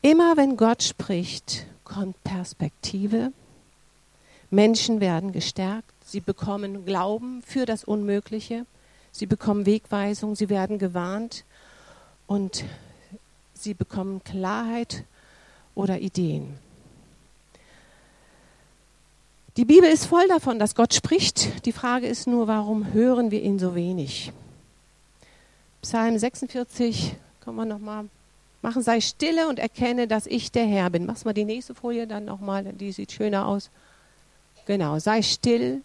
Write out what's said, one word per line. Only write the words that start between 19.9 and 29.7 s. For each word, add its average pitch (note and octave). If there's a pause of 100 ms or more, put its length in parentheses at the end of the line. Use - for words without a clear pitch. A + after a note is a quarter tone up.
voll F4
davon, C#4
dass G#3
Gott A#3
spricht. -
Die A#3
Frage B3
ist -
nur, A#3+
warum G#3+
hören A#3+
wir G#3+
ihn G3
so F3+
wenig? F3 (1500)
Psalm A3+
sechsundvierzig, B3 (260)
können A3+
wir A3+
noch G#3+
mal G#3+ (560)
machen, A#3
„Sei A3+
stille D#4+
und C4
erkenne, A#3+